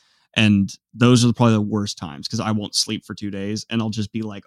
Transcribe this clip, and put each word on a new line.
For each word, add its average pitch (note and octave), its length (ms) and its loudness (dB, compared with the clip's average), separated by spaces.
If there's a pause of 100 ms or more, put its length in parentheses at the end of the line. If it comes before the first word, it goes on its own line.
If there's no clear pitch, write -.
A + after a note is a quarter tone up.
(380)
And G2+ 320 4 (220)
those A#2+ 320 6
are A#2+ 80 4
probably A#2 220 4
the G#2+ 80 2
worst G#2 340 -4
times C#2+ 320 -12
'cause A2 120 -6
I G#2 100 -4
won't G#2 240 -4
sleep - 320 -4
for G#2 80 -12
two G2+ 160 -10
days G2+ 400 -6
and A2+ 100 -2
I'll A2 80 -2
just G#2+ 240 -6
be, A2 80 -6
like, G2+ 260 -10